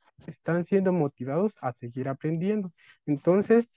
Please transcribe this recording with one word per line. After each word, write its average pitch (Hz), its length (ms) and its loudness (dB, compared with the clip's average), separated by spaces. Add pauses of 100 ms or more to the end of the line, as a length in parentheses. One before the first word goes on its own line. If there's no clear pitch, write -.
(280)
están 170 360 -4
siendo 190 280 2
motivados 156 720 -2
a 127 100 -4
seguir 123 380 -8
aprendiendo. 170 600 -4 (340)
Entonces, 196 720 2